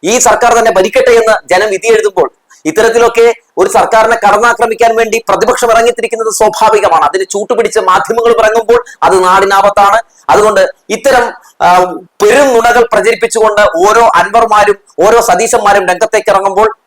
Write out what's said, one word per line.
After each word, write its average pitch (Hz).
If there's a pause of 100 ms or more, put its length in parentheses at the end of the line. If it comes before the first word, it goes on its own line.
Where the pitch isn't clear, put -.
ഈ 185 (140)
സർക്കാർ 214
തന്നെ 226
ഭരിക്കട്ടെ 220 (100)
എന്ന് 220 (160)
ജനം 196
വിധി 208
എഴുതുമ്പോൾ, 202 (420)
ഇത്തരത്തിലൊക്കെ 226 (320)
ഒരു 190
സർക്കാരിനെ 220
കടന്നാക്രമിക്കാൻ 226
വേണ്ടി 226 (120)
പ്രതിപക്ഷം 214
ഇറങ്ങിത്തിരിക്കുന്നത് 226
സ്വാഭാവികമാണ്. 190
അതിന് 190
ചൂട്ടുപിടിച്ച് 208 (100)
മാധ്യമങ്ങൾ 226
ഇറങ്ങുമ്പോൾ 226 (240)
അത് 175 (100)
നാടിനാപത്താണ്. 196 (300)
അതുകൊണ്ട് 202 (280)
ഇത്തരം, 247 (400)
ആ, - (540)
പെരും 247
നുണകൾ 226 (100)
പ്രചരിപ്പിച്ചുകൊണ്ട് 214 (220)
ഓരോ 220 (180)
അൻവർമാരും 208 (280)
ഓരോ 226 (100)
സതീശന്മാരും 202
രംഗത്തേക്ക് 214
ഇറങ്ങുമ്പോൾ 196 (160)